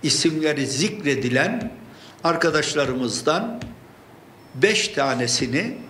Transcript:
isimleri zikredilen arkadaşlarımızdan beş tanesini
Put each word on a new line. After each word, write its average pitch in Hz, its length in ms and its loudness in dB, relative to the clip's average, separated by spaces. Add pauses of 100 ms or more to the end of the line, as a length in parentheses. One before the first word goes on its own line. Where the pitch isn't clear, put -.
isimleri 151 640 0
zikredilen 143 1040 0 (520)
arkadaşlarımızdan 151 1400 0 (920)
beş 208 320 4
tanesini 135 920 0 (120)